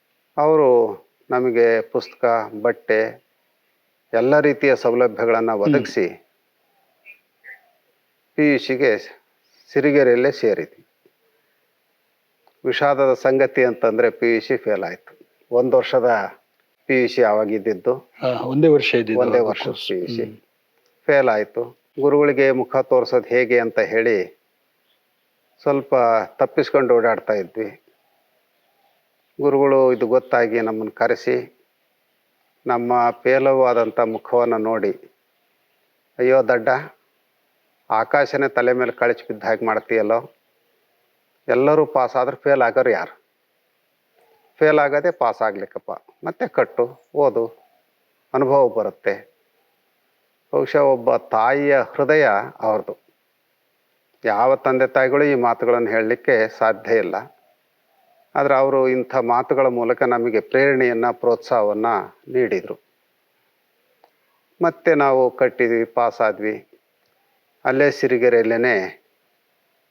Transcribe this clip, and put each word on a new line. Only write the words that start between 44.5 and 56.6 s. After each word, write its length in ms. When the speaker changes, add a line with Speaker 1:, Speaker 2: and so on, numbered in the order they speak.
Speaker 1:
ಫೇಲ್ 200
ಆಗೋದೇ 320
ಪಾಸ್ 300
ಆಗ್ಲಿಕ್ಕಪ್ಪ, 500
ಮತ್ತೆ 240
ಕಟ್ಟು, 640
ಓದು, 440
ಅನುಭವ 360
ಬರುತ್ತೆ." 680
ಬಹುಶಃ 260
ಒಬ್ಬ 360
ತಾಯಿಯ 640
ಹೃದಯ 340
ಅವ್ರದ್ದು. 480
ಯಾವ 300
ತಂದೆ 320
ತಾಯಿಗಳು 360
ಈ 120
ಮಾತುಗಳನ್ನು 560
ಹೇಳಲಿಕ್ಕೆ 640
ಸಾಧ್ಯ 400